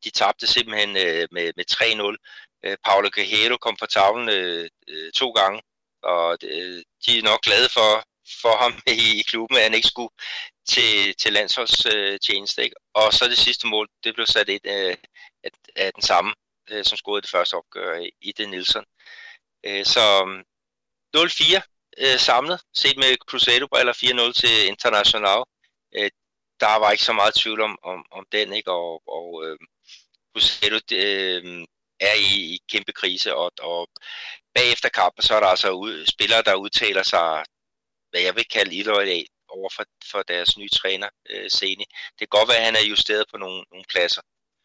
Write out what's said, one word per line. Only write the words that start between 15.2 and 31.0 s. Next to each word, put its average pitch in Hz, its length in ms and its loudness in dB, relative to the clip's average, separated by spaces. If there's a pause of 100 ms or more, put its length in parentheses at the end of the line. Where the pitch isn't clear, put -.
af, - 80 -10 (240)
af 95 180 -2
den - 100 -10
samme, 95 300 2 (360)
øh, 104 160 -6
som 104 120 -2
scorede 101 240 -4
det - 80 -12
første 87 240 0
opgør, 90 460 -8
øh, 87 100 -8 (120)
i 101 100 -14
det 104 180 -8
Nielsen. 95 360 -4 (800)
Øh, 101 200 -4
så, 101 380 4
øhm, 95 200 -8 (680)
nul 165 160 2
fire, 165 320 2 (360)
øh, 131 220 2
samlet, 139 420 2 (120)
set 139 240 2
med 131 200 4
Cruzeiro-briller, 123 760 2
fire 123 200 0
nul 120 200 0
til 113 340 4
Internacional. 104 760 2 (520)
Øh, 101 160 -2 (480)
der 107 160 4
var 107 160 4
ikke 107 120 2
så 117 100 0
meget 107 200 2
tvivl 110 280 0
om, 107 220 -4
om, 90 280 -12
om 95 200 -18
den, 104 220 -2
ikke? 101 180 -6
Og, 85 360 -6
og, 82 380 -10
øh, 78 120 -10 (720)
Cruzeiro, 110 440 0
øh, 92 920 -4 (340)